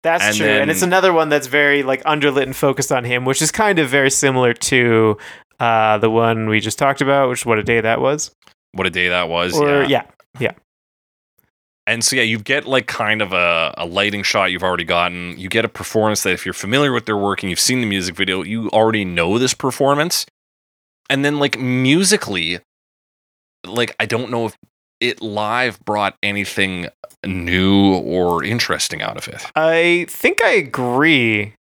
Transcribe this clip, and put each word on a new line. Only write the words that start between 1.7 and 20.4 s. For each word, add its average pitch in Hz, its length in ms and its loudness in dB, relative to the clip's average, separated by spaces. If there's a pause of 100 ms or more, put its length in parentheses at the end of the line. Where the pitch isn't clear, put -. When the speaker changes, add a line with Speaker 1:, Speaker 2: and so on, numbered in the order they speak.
Speaker 1:
like, 131 220 -2
underlit 143 400 2
and 131 120 -6
focused 139 360 0
on 123 120 0
him, 123 200 -2
which 135 180 0
is 151 80 0
kind 208 280 2
of 143 100 2
very 135 220 2
similar 127 440 2
to, 113 640 2 (400)
uh, 110 400 2
the 110 100 2
one 113 400 2
we 107 100 2
just 107 200 -4
talked 139 240 0
about, 139 260 2
which 123 120 -4
is - 60 -8
What 113 120 2
a 104 40 -2
Day 117 200 0
That 117 180 0
Was. 139 300 -2 (420)
Speaker 2:
What 92 140 -4
a 90 40 0
Day 90 180 0
That 90 200 0
Was, 87 320 -2
Speaker 1:
Or, 143 220 2
Speaker 2:
yeah. 135 60 0
Speaker 1:
yeah, 127 140 0 (360)
yeah. - 140 -4 (1300)
Speaker 2:
And 113 180 -2
so, 131 120 0
yeah, 123 60 2
you 113 160 0
get, 139 280 -2
like, 131 200 0
kind 107 340 -2
of 95 140 -2
a, 85 420 0
a 85 80 -6
lighting 101 380 -2
shot 95 300 0
you've 87 100 -4
already 90 220 0
gotten. 87 540 -2
You 95 120 -12
get 113 140 0
a 113 40 -4
performance 107 540 -2
that 92 100 0
if 85 140 -4
you're 92 80 -6
familiar 131 380 0
with 117 120 -2
their 107 120 -2
work 101 260 -2
and 95 80 -4
you've 87 100 -4
seen 127 200 0
the 117 60 -2
music 92 280 -2
video, 95 280 -2
you 110 280 -6
already 110 340 2
know 87 340 0
this 127 160 0
performance. 143 680 0 (840)